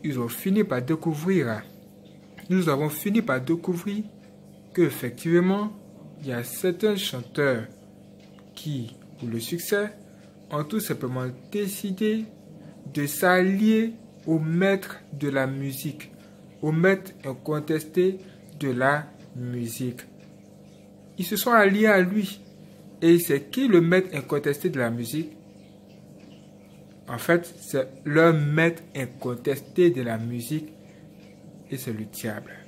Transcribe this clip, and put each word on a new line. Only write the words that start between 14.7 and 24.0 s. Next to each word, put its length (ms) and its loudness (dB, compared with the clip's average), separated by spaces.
de 160 -4
la 180 0
musique, 640 -8
au 100 0
maître 400 2
incontesté 960 -2
de 100 -2
la 360 2
musique. 680 -6
Ils 60 -4
se 120 -4
sont 140 0
alliés 360 6
à 140 6
lui. 400 -2
Et 160 8
c'est 320 -2
qui 180 0
le 140 6
maître 340 4